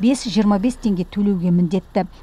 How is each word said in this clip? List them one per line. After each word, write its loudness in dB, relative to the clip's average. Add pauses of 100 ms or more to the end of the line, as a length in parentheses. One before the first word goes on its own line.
бес, 0
жиырма 2
бес -2
теңге -2
төлеуге 0
міндетті. 0 (140)